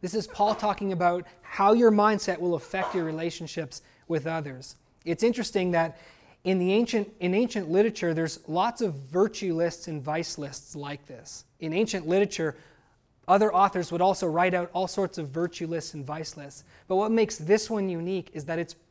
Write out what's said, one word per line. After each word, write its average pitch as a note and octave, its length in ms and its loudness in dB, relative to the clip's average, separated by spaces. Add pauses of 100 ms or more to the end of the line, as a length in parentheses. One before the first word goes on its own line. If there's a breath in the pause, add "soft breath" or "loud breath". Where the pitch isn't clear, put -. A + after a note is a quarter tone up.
This F3+ 140 -8
is G#3 120 -2
Paul G#3 280 0
talking G3+ 380 -2
about F3 340 2 (160 loud breath)
how G3+ 320 4
your A#3 160 8
mindset G#3 480 4
will F3 160 0
affect - 400 -4
your F3 100 0
relationships D#3+ 800 -6 (260 soft breath)
with D#3 180 -2
others. D3 500 -6 (280)
It's E3+ 200 -2
interesting G3+ 480 0
that E3 260 0 (460 loud breath)
in F#3+ 140 2
the F3+ 140 2
ancient, G#3+ 460 2
in F3+ 160 0
ancient G#3+ 360 0
literature, F3+ 440 2
there's D#3+ 320 -2
lots F#3+ 340 0
of G3 140 -2
virtue F3+ 600 0
lists E3 340 -2
and D#3 120 -6
vice D3+ 380 -6
lists C#3 380 -12
like C#3+ 300 -10
this. - 380 -18 (140)
In D#3+ 140 -6
ancient F#3+ 340 0
literature, F3 500 0 (680 soft breath)
other G3+ 260 6
authors F#3 380 2
would E3+ 100 -2
also F#3 280 2
write F3 260 2
out F3 180 -2
all F#3 140 -2
sorts F#3 320 -2
of D3+ 120 -6
virtue E3+ 360 -4
lists D#3+ 280 -6
and C#3+ 120 -10
vice D#3 300 -10
lists. C#3+ 260 -16 (240 soft breath)
But F#3 100 0
what G#3+ 140 2
makes A3+ 260 2
this G3+ 320 2
one G3+ 200 -2
unique F3 440 -4
is D3 120 -10
that E3 160 -4
it's E3+ 160 -8 (140)